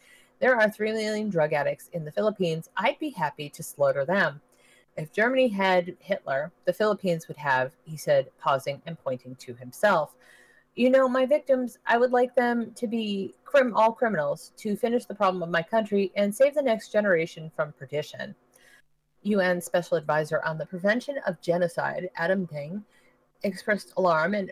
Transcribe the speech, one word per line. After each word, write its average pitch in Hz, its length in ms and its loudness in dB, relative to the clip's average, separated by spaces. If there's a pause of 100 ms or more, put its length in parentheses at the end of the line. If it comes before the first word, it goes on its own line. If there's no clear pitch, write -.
(400)
"There 247 200 4
are 214 100 6
three 214 240 -4
million 214 360 -2
drug 156 240 2
addicts 143 360 -2
in 160 160 -8
the 151 60 -10
Philippines. 185 680 -2
I'd 233 200 0
be 311 120 -6
happy 147 400 -6
to - 120 -16
slaughter 139 440 0
them. 165 360 0 (540)
If 156 160 -10
Germany 254 380 2
had 185 500 2
Hitler, 143 520 -4 (140)
the 180 80 2
Philippines 202 540 0
would 160 100 -14
have," 131 360 0 (100)
he 156 140 -14
said, 139 420 2
pausing 139 460 -2
and 165 180 -10
pointing 127 320 -8
to - 180 -16
himself. 147 640 0 (600)
"You 247 140 4
know, 262 200 6
my 262 160 2
victims, 254 600 0
I 233 120 2
would 240 140 2
like 247 240 2
them 240 400 2
to 240 120 -6
be 208 560 -4
crim-, 254 320 2
all 220 160 4
criminals, 160 680 -2
to 208 200 -4
finish 233 280 -2
the 208 100 -12
problem 185 280 0
of 170 60 -6
my 170 140 0
country 202 520 0
and 202 180 0
save 285 200 4
the 294 80 0
next 220 320 -2
generation 170 600 0
from 151 200 -6
perdition." 143 600 -8 (920)
U 202 180 2
N 180 180 2
Special 175 380 -2
Advisor 151 460 0
on 160 140 -4
the 151 80 -8
Prevention 220 600 -2
of 175 160 -4
Genocide, 170 760 -2
Adam 180 300 -2
Dang, 156 400 -10 (580)
expressed 196 540 -4
alarm 170 360 2
and 196 180 -4